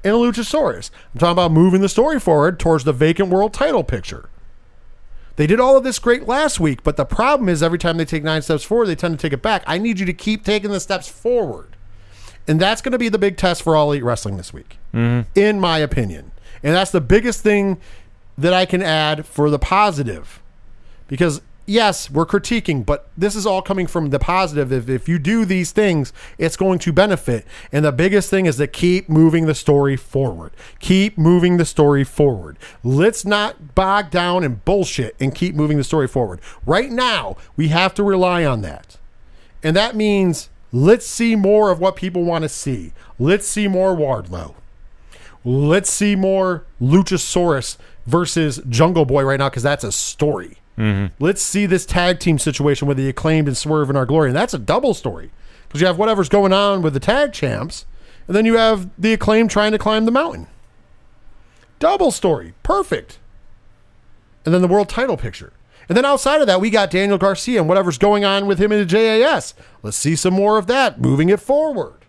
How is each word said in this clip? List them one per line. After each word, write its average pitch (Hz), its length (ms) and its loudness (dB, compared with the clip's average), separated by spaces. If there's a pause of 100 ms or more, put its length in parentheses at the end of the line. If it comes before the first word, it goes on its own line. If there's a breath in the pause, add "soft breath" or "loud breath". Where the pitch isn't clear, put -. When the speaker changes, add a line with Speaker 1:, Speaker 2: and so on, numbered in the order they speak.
Speaker 1:
and 202 120 2
Luchasaurus. 240 760 0 (240 soft breath)
I'm - 60 -8
talking 175 120 4
about 175 200 2
moving 180 280 6
the 196 80 2
story 269 300 2
forward 160 400 2
towards 160 240 2
the 147 100 0
vacant 165 360 2
world 196 260 0
title 269 300 0
picture. - 440 -8 (1080 soft breath)
They 151 100 2
did 220 140 4
all 262 160 6
of 262 80 4
this 262 160 -4
great 240 260 0
last 277 320 0
week, 151 240 -2
but 147 140 0
the 139 80 -2
problem 254 440 0
is 160 140 0
every 170 160 0
time 165 180 -2
they 165 80 -2
take 151 200 -6
nine 156 180 -2
steps 156 220 -2
forward, 226 220 0
they 165 100 -4
tend 165 200 -4
to - 60 -8
take 151 100 -2
it 131 100 -6
back. 214 220 -2
I 165 140 -4
need 214 220 -2
you 190 60 -2
to 180 60 -4
keep 214 320 -6
taking 208 280 -2
the 190 80 -4
steps 180 280 -6
forward. 208 680 -4 (720 soft breath)
And 156 120 2
that's 208 220 0
gonna 254 160 -2
be 233 100 0
the 208 100 0
big 196 180 0
test 175 260 0
for 160 140 2
All 147 160 4
Elite 139 100 -2
Wrestling 110 360 -4
this - 140 -14
week, - 260 -20 (140)
Speaker 2:
Mm-hmm. 117 360 0 (100)
Speaker 1:
in 202 220 2
my 165 180 0
opinion. 123 540 -4 (320 soft breath)
And 151 100 2
that's 185 160 2
the 180 100 2
biggest 214 420 2
thing 202 360 2 (580 soft breath)
that 165 160 0
I 185 140 2
can 185 160 -2
add 156 420 -2
for 147 260 0
the 147 100 0
positive. 143 840 -2 (680 soft breath)
Because, 143 320 0 (240)
yes, 208 460 0
we're 160 160 0
critiquing, 180 580 -2
but 143 320 -4
this 202 180 -2
is 214 120 -6
all 190 160 0
coming 190 240 -2
from 156 240 -4
the 139 80 0
positive. 151 520 0
If, 127 200 -2
if 127 180 -2
you 170 100 0
do 208 280 0
these 180 260 -2
things, 175 400 2 (240 loud breath)
it's 160 180 -2
going 190 260 0
to 170 120 -2
benefit. 175 540 0 (260 loud breath)
And 147 100 0
the 147 100 2
biggest 185 360 0
thing 190 160 0
is 139 140 0
to 143 80 0
keep 180 420 0
moving 160 380 4
the 151 80 0
story 139 420 2
forward. 110 560 -6 (280 loud breath)
Keep 196 360 0
moving 175 400 4
the 170 80 2
story 143 400 2
forward. 107 540 -2 (260 loud breath)
Let's 160 400 0
not 208 500 -4
bog 190 360 0
down 180 340 0
in 127 120 -2 (100)
bullshit 175 520 -2
and 135 160 -2
keep 180 200 -4
moving 151 240 0
the 135 60 0
story 143 240 0
forward. 104 320 -4 (260 loud breath)
Right 220 240 0
now, 233 480 -4 (180 soft breath)
we 156 120 0
have 180 260 0
to 208 80 -2
rely 180 420 0
on 123 160 -2
that. - 380 -14 (640 soft breath)
And 156 140 0
that 220 200 0
means 202 540 0 (220)
let's 160 340 4
see 226 300 0
more 202 340 4
of 165 100 0
what 190 160 0
people 180 260 -4
want 165 200 -2
to 151 80 -4
see. 107 420 -8 (260 soft breath)
Let's 185 300 0
see 208 180 -2
more 190 300 0
Wardlow. 90 600 -4 (840 soft breath)
Let's 147 480 2
see 208 260 0
more 190 500 0 (160)
Luchasaurus 170 960 0 (260 soft breath)
versus 156 640 -2
Jungle 156 380 4
Boy 139 180 2
right 135 140 0
now, 139 100 0
'cause 123 140 -6
that's 143 220 -2
a 101 80 -6
story. - 680 -4 (180)
Speaker 2:
Mm-hmm. 101 420 0
Speaker 1:
Let's 190 240 0
see 202 240 0
this 180 180 0
tag 180 360 0
team 160 180 2
situation 143 480 0
with 139 100 0
the 135 120 -2
Acclaimed 156 400 0
and 123 80 -4
Swerve 151 320 -2
and 139 100 0
Our 127 80 0
Glory. 151 220 2
And 127 80 0
that's 214 180 -2
a 147 60 -6
double 214 340 0
story, 85 380 -10 (360 soft breath)
'cause 147 120 -8
you 185 80 6
have 170 100 0
whatever's 202 300 0
going 196 240 4
on 196 300 2
with 151 120 0
the 135 60 -2
tag 285 320 0
champs, 135 520 -6 (440 soft breath)
and 180 80 0
then 220 100 4
you 226 120 4
have 214 380 2
the 220 160 2
Acclaimed 220 380 2
trying 214 220 2
to 214 60 -2
climb 220 260 0
the 226 80 0
mountain. 302 340 -2 (1300 soft breath)
Double 349 320 2
story. 113 500 -2
Perfect. - 560 -4 (1300)
And 165 100 2
then 180 80 4
the 180 60 2
world 196 200 2
title 240 280 -2
picture. - 360 -12 (360 soft breath)
And 180 80 0
then 254 80 4
outside 277 360 2
of 277 60 4
that, 185 140 2
we 220 100 0
got 196 220 2
Daniel 196 260 2
Garcia 196 420 0
and 156 80 0
whatever's 180 300 0
going 202 260 2
on 196 220 0
with 190 140 0
him 208 100 2
in 214 80 2
the 208 80 2
J 220 360 2
A 277 40 4
S. 254 280 -2 (280 soft breath)
Let's 104 140 -8
see 160 200 0
some 185 180 0
more 208 240 2
of 185 100 -2
that, 247 320 0
moving 135 280 2
it 202 120 4
forward. 277 540 -2 (140)